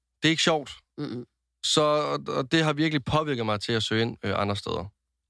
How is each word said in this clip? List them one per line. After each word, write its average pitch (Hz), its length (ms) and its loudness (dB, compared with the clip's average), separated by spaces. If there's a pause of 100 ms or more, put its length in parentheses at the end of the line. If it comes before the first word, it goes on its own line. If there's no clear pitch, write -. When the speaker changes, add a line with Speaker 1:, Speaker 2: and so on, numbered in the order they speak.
(220)
Speaker 1:
Det 151 60 4
er - 20 4
ikke 160 120 0
sjovt. 160 280 2 (280)
Speaker 2:
Mm-mm. 123 280 -8 (380)
Speaker 1:
Så, - 180 2
og, 147 360 2 (100)
og 143 240 -2
det 160 120 4
har 156 80 2
virkelig 151 320 0
påvirket 147 420 0
mig 104 140 0
til - 120 -4
at 113 100 2
søge 110 200 0
ind, 117 200 -2
øh, 101 180 -2
andre 101 160 0
steder. 80 280 -6 (460)